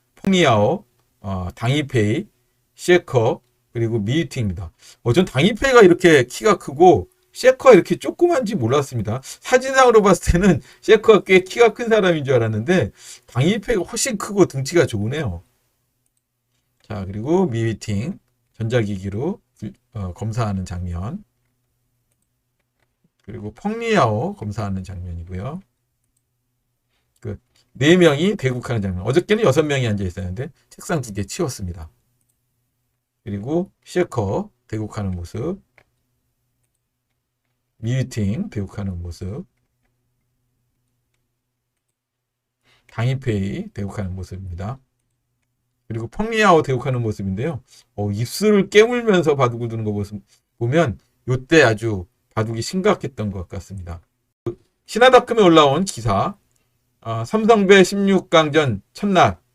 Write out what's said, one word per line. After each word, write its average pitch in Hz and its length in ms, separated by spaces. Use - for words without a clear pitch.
퐁리아오, 156 680
어, 92 340
당이페이, 131 760
셰커, - 640
그리고 117 260
미유팅입니다. 104 720
어, 120 120
전 185 100
당이페이가 233 560
이렇게 170 440
키가 - 340
크고 147 500
셰커가 262 400
이렇게 175 240
조그만지 269 580
몰랐습니다. 123 720
사진상으로 254 800
봤을 190 300
때는 175 280
셰커가 214 420
꽤 185 180
키가 233 300
큰 240 160
사람인 185 360
줄 131 100
알았는데 113 580
당이페이가 190 560
훨씬 220 360
크고 202 280
등치가 139 400
좋으네요. 107 560
자, 98 200
그리고 135 400
미위팅 113 720
전자기기로, 110 800
어, 95 180
검사하는 107 540
장면, 90 580
그리고 104 300
펑리야오 202 800
검사하는 101 500
장면이고요. 92 760
그 107 180
네 156 220
명이 175 400
대국하는 120 460
장면. 92 240
어저께는 180 380
여섯 156 180
명이 139 240
앉아 101 180
있었는데 92 460
책상 - 320
두 107 140
개 101 100
치웠습니다. 87 640
그리고 135 480
셰커 175 680
대국하는 104 440
모습, 107 500
미유팅 120 720
대국하는 95 500
모습, 92 460
당이페이 123 840
대국하는 98 420
모습입니다. 95 640
그리고 113 200
펑리야오 214 540
대국하는 127 400
모습인데요. 110 600
어, 104 140
입술을 190 600
깨물면서 208 680
바둑을 117 320
두는 110 160
거 104 80
모습 101 300
보면 127 400
요때 131 340
아주 110 440
바둑이 113 280
심각했던 180 680
것 92 180
같습니다. 90 520
신화닷컴에 240 560
올라온 160 420
기사, 117 520
아, 113 240
삼성배 202 600
십육 196 460
강전 147 500
첫날, 165 460